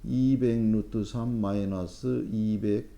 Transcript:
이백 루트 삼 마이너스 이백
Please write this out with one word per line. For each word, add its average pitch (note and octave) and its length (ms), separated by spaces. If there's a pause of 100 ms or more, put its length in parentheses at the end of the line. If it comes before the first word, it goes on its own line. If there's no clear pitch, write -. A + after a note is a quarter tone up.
이백 B2 640
루트 A2 340
삼 A#2 380
마이너스 G2 880
이백 G#2+ 640